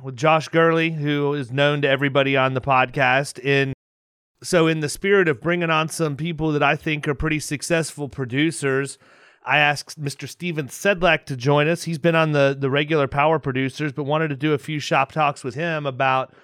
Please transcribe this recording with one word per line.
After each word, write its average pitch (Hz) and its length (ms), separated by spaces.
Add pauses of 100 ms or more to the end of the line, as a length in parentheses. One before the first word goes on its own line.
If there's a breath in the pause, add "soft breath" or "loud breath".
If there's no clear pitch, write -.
with 131 140
Josh 156 320
Gurley, 165 420
who 147 440
is 135 160
known 143 320
to 143 60
everybody 135 480
on 131 180
the 131 60
podcast. 131 840
In, 139 300 (680)
so 165 240
in 160 140
the 147 80
spirit 196 400
of 135 120
bringing 170 300
on 156 180
some 151 280
people 156 360
that 147 100
I 147 140
think 151 320
are 143 60
pretty 156 260
successful 151 680
producers, 135 880 (480 soft breath)
I 131 120
asked 147 380
Mister 143 300
Steven 156 420
Sedlak 180 580
to 135 100
join 143 320
us. 170 160
He's 165 140
been 165 160
on 160 180
the, 139 260
the 135 120
regular 147 380
Power 151 300
Producers, 135 540
but 147 120
wanted 151 240
to 147 80
do 151 160
a 143 60
few 156 200
shop 139 340
talks 147 300
with 123 120
him 156 320
about 131 580